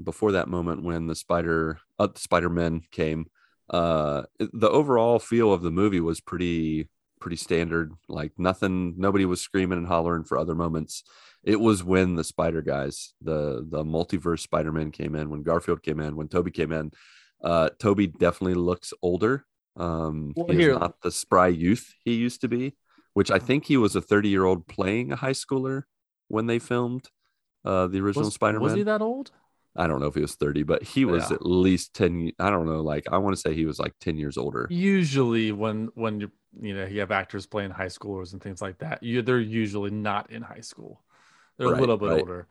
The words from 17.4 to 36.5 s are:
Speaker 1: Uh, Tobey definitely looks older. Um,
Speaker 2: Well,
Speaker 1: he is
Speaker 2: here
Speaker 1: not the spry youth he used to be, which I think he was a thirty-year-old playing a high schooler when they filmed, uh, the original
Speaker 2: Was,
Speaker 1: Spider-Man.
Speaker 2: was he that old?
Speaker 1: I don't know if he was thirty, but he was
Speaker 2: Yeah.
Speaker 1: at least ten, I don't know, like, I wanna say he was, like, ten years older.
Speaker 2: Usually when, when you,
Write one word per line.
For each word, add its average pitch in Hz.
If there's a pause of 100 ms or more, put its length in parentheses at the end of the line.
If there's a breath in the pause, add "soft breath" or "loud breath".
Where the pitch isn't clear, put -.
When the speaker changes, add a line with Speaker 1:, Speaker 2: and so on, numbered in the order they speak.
Speaker 1:
Uh, 82
Tobey 101
definitely 90
looks 87 (100)
older. 98 (300)
Um, 80
Speaker 2:
Well, 170
Speaker 1:
he 165
is 165
Speaker 2:
here 147
Speaker 1:
not 87
the 87
spry 92
youth 87 (100)
he 120
used 120
to 127
be, 127 (360 soft breath)
which 98
I 95
think 139
he 143
was 107
a 92
thirty-year-old 95
playing 113
a 131
high 135
schooler 135 (460)
when 110
they 117
filmed, 123 (520)
uh, 92
the 95
original 101
Speaker 2:
Was, 110
Speaker 1:
Spider-Man. 107
Speaker 2:
was -
he 208
that 214
old? 247 (440)
Speaker 1:
I 87
don't 71
know 73
if 73
he 76
was 73
thirty, 73
but 76
he 135
was 87
Speaker 2:
Yeah. 78
Speaker 1:
at -
least 92
ten, 85
I 92
don't 90
know, 80
like, 73
I 90
wanna 98
say 82
he 80
was, 73
like, 71
ten 82
years 73
older. 64
Speaker 2:
Usually 139
when, 107
when 110
you, 104 (280)